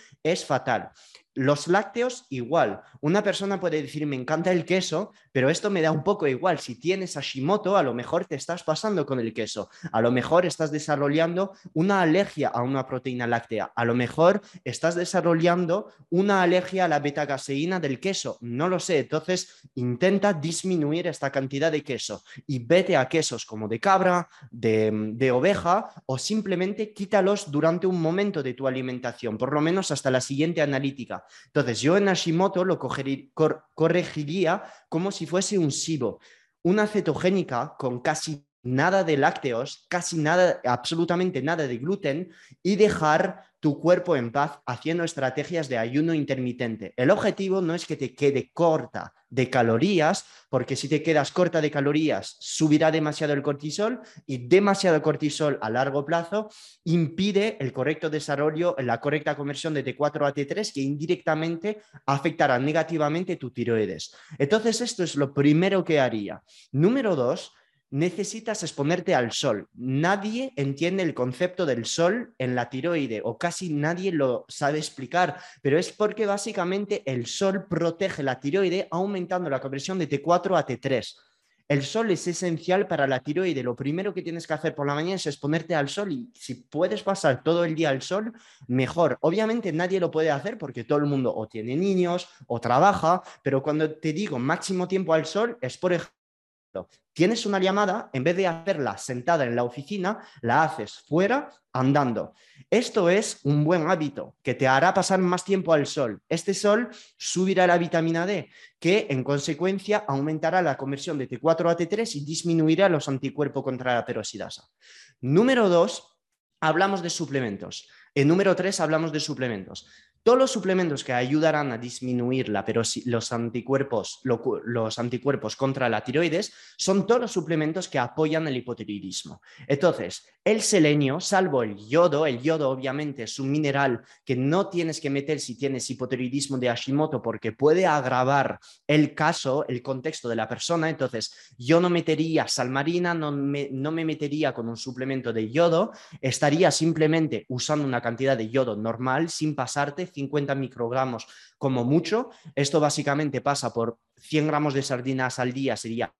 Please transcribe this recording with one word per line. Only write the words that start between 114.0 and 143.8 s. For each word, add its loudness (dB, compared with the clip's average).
peroxidasa. -8
Número 4
dos, 2
hablamos 2
de -4
suplementos. -6
En 6
número 6
tres, -2
hablamos 0
de -4
suplementos. -6
Todos 8
los 4
suplementos 0
que -4
ayudarán 2
a -6
disminuir -2
la -2
peroxi-, -2
los -2
anticuerpos, -2
lo 0
cu-, -2
los -2
anticuerpos -2
contra 0
la -2
tiroides -2
son 2
todos 4
los -4
suplementos -2
que -6
apoyan 0
el -2
hipotiroidismo. -8
Entonces, 0
el 2
selenio, 4
salvo 2
el -6
yodo, 4
el -2
yodo 0
obviamente -4
es -10
un -2
mineral 2
que -2
no 2
tienes -4
que -4
meter -2
si -10
tienes -4
hipotiroidismo -4
de 2
Hashimoto 0
porque -6
puede 4
agravar 2
el 4
caso, 0
el -6
contexto -6
de -2
la -2
persona. -2
Entonces, -6
yo 4
no 4
metería 2
sal -2
marina, 0
no -2
me, -2
no -4